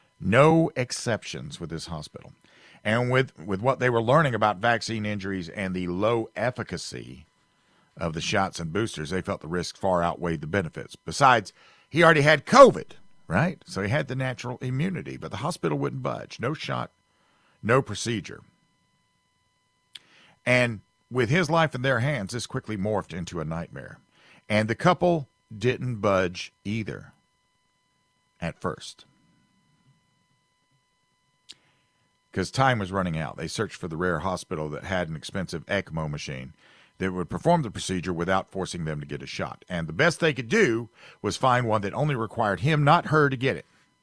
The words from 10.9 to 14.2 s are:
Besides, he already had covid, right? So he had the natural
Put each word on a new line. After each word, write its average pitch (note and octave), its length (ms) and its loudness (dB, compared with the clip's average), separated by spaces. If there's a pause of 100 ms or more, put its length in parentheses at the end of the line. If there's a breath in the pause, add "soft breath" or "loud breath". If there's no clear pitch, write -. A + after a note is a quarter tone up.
Besides, A#2+ 580 2 (380 soft breath)
he D#3+ 120 4
already D#3+ 180 8
had D3+ 260 4
covid, F#3 460 8 (340)
right? C#3 380 0
So - 160 -6
he G2+ 80 0
had C#3+ 180 0
the B2+ 80 -6
natural B2+ 460 -6